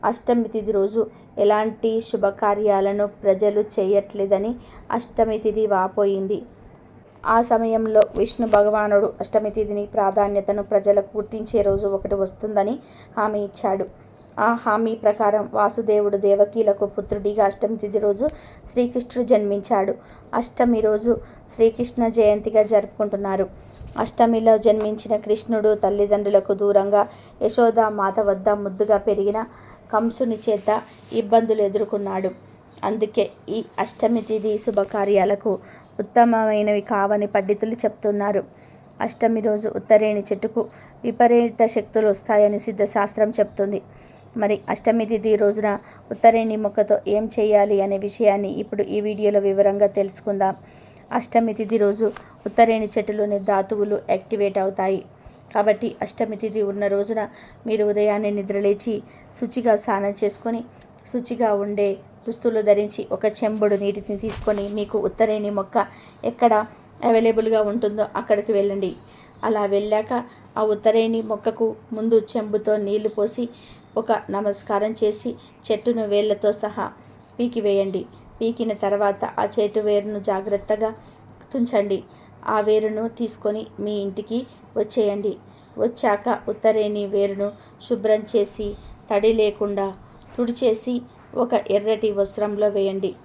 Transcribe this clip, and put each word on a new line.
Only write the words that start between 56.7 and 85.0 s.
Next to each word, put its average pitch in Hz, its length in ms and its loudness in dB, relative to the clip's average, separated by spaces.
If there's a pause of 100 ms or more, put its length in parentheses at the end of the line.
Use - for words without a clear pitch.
రోజున 202 400 -2 (400)
మీరు 214 180 0
ఉదయాన్నే 208 440 2
నిద్రలేచి 202 760 -2 (360)
శుచిగా 233 360 0
స్నానం 202 380 -2 (100)
చేసుకొని, 226 400 -4 (440)
శుచిగా 240 460 -2
ఉండే 202 440 -2 (300)
దుస్తులు 226 340 -2
ధరించి, 208 500 2
ఒక - 140 -4
చెంబుడు 208 500 0
నీటిని 202 420 -4
తీసుకొని, 202 520 -4
మీకు 208 300 -4
ఉత్తరేణి 208 500 0
మొక్క 202 380 -2 (380)
ఎక్కడ 226 400 2 (400)
అవైలబుల్‌గా 226 560 2
ఉంటుందో 208 440 -2 (100)
అక్కడికి 208 380 -2
వెళ్ళండి. 196 420 0 (480)
అలా 214 220 0
వెళ్ళాక 214 580 0 (340)
ఆ 220 60 0
ఉత్తరేణి 226 580 2
మొక్కకు 220 540 -4 (180)
ముందు 226 280 2 (160)
చెంబుతో 214 400 -2
నీళ్లు 214 320 -2
పోసి 233 400 -4 (480)
ఒక 226 140 -4
నమస్కారం 202 920 -2
చేసి 214 320 -2 (360)
చెట్టును 220 360 -2
వేళ్లతో 208 440 2
సహా 208 400 -6 (480)
పీకివేయండి. 202 640 0 (360)
పీకిన 226 320 -4
తర్వాత 202 520 -2
ఆ - 220 -4 (120)
చెట్టు 208 200 0
వేరును 208 400 0
జాగ్రత్తగా 208 720 -2 (600)
తుంచండి. 208 500 0 (440)
ఆ 214 120 0
వేరును 214 480 0
తీసుకొని 220 600 -6 (120)
మీ 208 220 -4
ఇంటికి 214 460 -6 (300)
వచ్చేయండి. 208 600 -2 (400)